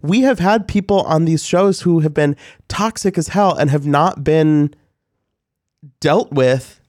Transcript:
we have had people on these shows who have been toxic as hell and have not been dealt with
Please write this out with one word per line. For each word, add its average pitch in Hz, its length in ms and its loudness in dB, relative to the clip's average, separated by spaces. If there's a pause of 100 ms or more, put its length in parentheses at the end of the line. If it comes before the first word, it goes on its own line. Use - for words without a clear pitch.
we 190 180 0
have 262 180 2
had 196 300 0
people 196 360 0
on 160 200 0
these 160 220 -2
shows 190 340 0
who 170 200 2
have 151 120 -2
been 147 240 0 (320)
toxic 202 480 -4
as 165 120 -4
hell 190 280 0
and 139 140 0
have 147 160 -2
not 147 360 0
been 151 520 2 (1300)
dealt 151 300 0
with 131 480 -2 (100)